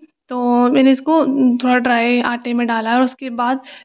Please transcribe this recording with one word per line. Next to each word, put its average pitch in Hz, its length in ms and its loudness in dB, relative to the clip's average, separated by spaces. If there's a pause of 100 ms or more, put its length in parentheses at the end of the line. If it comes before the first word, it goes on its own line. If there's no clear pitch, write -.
(300)
तो 247 400 0
मैंने 269 220 4
इसको 302 340 0 (320)
थोड़ा 247 200 0
dry 240 440 0
आटे 240 320 -4
में 240 140 -2
डाला 226 220 -4
है, 240 80 0
और 254 60 4
उसके 254 260 -6
बाद, 247 320 -4 (220)